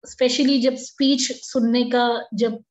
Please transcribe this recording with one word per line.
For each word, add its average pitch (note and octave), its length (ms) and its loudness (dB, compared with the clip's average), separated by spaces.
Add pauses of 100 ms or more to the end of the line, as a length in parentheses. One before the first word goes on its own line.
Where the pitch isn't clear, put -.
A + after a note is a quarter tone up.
Especially C4 520 2
जब C4 140 2
speech C4+ 560 -2
सुनने A#3+ 520 0
का A#3+ 400 0 (100)
जब A3+ 260 -2 (120)